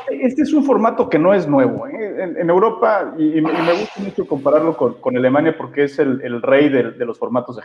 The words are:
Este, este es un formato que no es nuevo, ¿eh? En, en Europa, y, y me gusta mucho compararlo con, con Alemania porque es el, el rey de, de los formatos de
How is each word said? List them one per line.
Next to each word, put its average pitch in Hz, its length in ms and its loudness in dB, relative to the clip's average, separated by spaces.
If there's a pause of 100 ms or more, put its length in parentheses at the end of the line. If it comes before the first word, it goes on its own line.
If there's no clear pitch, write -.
Este, 277 160 -4
este 254 160 0
es 302 120 0
un 294 120 2
formato 220 420 2
que 160 100 0
no 175 160 4
es 180 140 2
nuevo, 135 400 2
¿eh? 196 360 -8
En, 175 140 -8
en 170 120 0
Europa, 214 680 2
y, 156 200 0
y 156 40 2
me 156 100 0
gusta 175 500 -2
mucho 196 260 -6
compararlo 151 480 0
con, - 200 -2
con 127 200 -4
Alemania 143 420 2
porque 143 280 -2
es 139 120 -6
el, 135 260 0
el 120 180 -6
rey 139 260 4
de, 123 240 0
de 120 140 -6
los 113 120 -8
formatos 123 380 -6
de 107 100 -16